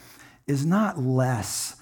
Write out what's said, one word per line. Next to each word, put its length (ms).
is 180
not 340
less 840